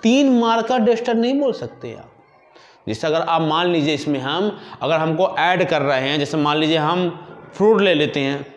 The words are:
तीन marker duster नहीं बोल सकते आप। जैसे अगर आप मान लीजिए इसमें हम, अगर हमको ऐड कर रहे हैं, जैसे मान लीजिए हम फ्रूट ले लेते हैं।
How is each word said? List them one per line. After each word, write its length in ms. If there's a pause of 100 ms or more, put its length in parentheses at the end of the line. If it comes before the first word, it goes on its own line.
तीन 360
marker 420
duster 340
नहीं 240
बोल 140
सकते 400
आप। 140 (800)
जैसे 200
अगर 140
आप 200
मान 260
लीजिए 260
इसमें 260
हम, 380 (240)
अगर 160
हमको 420
ऐड 300
कर 120
रहे 280
हैं, 100
जैसे 180
मान 200
लीजिए 200
हम 320 (440)
फ्रूट 280
ले 120
लेते 260
हैं। 260 (120)